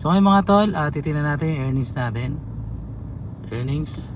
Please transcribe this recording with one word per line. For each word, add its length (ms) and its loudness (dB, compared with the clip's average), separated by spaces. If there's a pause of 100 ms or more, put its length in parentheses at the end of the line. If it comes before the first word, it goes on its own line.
So, 80 0
ngayon, 160 6
mga 240 8
tol, 240 6
ah, 160 0
titignan 400 -2
natin 240 0
yung 160 -2
earnings 240 -2
natin. 480 -4 (1120)
Earnings. 640 -4